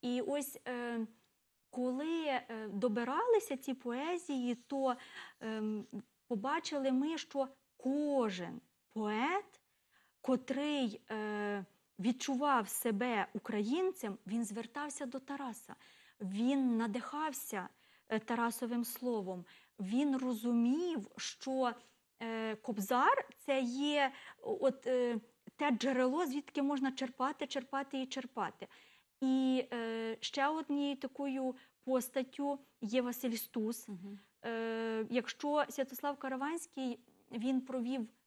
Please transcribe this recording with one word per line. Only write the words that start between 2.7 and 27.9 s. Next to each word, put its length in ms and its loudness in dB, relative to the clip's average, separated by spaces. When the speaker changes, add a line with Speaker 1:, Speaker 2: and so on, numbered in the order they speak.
Speaker 1:
ці 160 -4
поезії, 840 -2
то, 400 0
ем, 480 -4
побачили 640 0
ми, 260 2
що 300 -2
кожен 840 0
поет, 720 -2
котрий, 800 0
е, 540 -2
відчував 680 2
себе 640 0
українцем, 840 0
він 180 0
звертався 600 -6
до 140 -6
Тараса. 560 -8
Він 560 2
надихався, 920 -2
е, 100 2
Тарасовим 680 0
словом. 600 -4
Він 380 4
розумів, 920 4
що, 560 0
е, 360 -2
Кобзар — 720 2
це 160 4
є, 500 2
о-, 200 -4
от, 260 2
е, 320 2
те 160 2
джерело, 540 2
звідки 360 -2
можна 300 2
черпати, 560 -2
черпати 540 -4